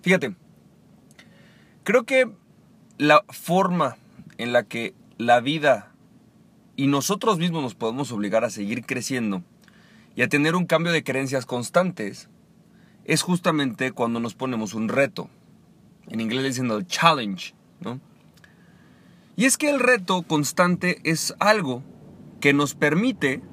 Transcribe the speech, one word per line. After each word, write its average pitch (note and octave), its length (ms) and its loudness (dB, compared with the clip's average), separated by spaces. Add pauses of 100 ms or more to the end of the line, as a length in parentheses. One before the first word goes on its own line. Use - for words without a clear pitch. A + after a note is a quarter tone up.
Fíjate, F3 320 0 (1500)
creo A#3+ 200 2
que C4 260 2 (720)
la D3+ 300 6
forma F3 680 0 (400)
en A#2+ 160 -6
la A#2+ 80 4
que A#2 320 -8 (240)
la A#2+ 220 6
vida C#3 540 0 (800)
y C#3 100 -2
nosotros E3 540 0
mismos E3 240 -2
nos A#2 100 -6
podemos A#2+ 380 -6
obligar G#2 320 0
a A2+ 80 -4
seguir A2 340 -8
creciendo A#2 560 -4 (760)
y A#2+ 60 -2
a B2 80 0
tener D3+ 260 2
un F3+ 120 0
cambio E3 240 2
de D#3+ 120 0
creencias C3 440 -4
constantes B2 840 -2 (760)
es - 180 0
justamente C#3+ 680 -2
cuando A#2 260 -2
nos A#2 160 -6
ponemos A2+ 400 -6
un A2 140 -4
reto. A#2+ 380 0 (800)
En A2+ 120 -6
inglés A2+ 240 -2
le C3+ 60 0
dicen B2+ 200 -4
el G#2 160 -2
challenge, A#2+ 680 -2 (240)
¿no? A#2+ 200 -8 (1400)
Y A3 100 2
es C4 120 2
que D4 140 0
el C#4 80 0
reto G3+ 420 2
constante F3 840 0
es D#3+ 360 -2
algo E3+ 420 2 (580)
que C#3+ 140 4
nos C#3+ 220 0
permite D3+ 680 0 (120)